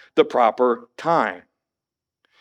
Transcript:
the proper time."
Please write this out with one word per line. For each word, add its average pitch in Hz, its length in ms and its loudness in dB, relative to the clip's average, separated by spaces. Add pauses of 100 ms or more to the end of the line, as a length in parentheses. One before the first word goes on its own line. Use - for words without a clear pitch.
(140)
the 156 100 2
proper 120 720 0
time." 120 460 -2 (1000)